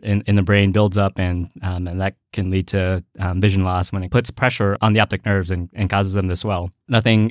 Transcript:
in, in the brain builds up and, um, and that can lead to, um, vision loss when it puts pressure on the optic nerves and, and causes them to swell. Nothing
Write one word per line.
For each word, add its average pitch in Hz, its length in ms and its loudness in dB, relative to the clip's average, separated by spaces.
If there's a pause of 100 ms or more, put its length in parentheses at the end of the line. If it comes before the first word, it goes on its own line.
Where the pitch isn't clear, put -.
in, 101 240 0
in 101 80 2
the 104 80 4
brain 101 300 2
builds 104 260 2
up 98 200 0
and, 90 320 -2 (120)
um, 90 240 -4
and 90 140 -6
that 95 160 -4 (160)
can 92 180 -4
lead 95 160 0
to, 92 360 -2 (180)
um, 90 200 -2
vision 95 220 2
loss 90 300 -2
when 98 100 -4
it 92 80 -8
puts 120 200 0
pressure 107 500 0
on 107 120 4
the 110 80 4
optic 101 240 0
nerves 95 280 0
and, 90 200 -6
and 98 160 -2
causes 98 260 0
them 95 140 0
to 90 60 -2
swell. 90 360 -4 (180)
Nothing 113 420 2